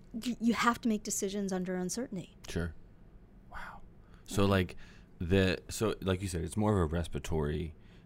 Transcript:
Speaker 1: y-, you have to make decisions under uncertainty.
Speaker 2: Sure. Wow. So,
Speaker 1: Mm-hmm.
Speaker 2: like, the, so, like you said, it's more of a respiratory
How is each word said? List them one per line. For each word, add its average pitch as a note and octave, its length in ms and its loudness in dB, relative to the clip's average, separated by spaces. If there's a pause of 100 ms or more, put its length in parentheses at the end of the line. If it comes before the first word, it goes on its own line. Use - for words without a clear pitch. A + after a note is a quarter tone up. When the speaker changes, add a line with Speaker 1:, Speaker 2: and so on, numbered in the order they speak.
(260)
Speaker 1:
y-, A#3 140 -4
you A3+ 140 4
have A#3 280 4
to B3 60 2
make G#3+ 140 2
decisions G3 500 -4
under F#3 240 -2
uncertainty. F3+ 580 -6 (140)
Speaker 2:
Sure. E2+ 240 -4 (800)
Wow. - 60 -12 (680)
So, - 160 2
Speaker 1:
Mm-hmm. G2 80 6
Speaker 2:
like, F#2 260 2 (440)
the, F#2 380 4 (100)
so, - 340 0
like F#2 200 2
you G2 60 -4
said, E2+ 140 -2
it's - 140 -4
more G#2+ 160 4
of G2 60 4
a D#2+ 160 2
respiratory D#2 800 -2 (320)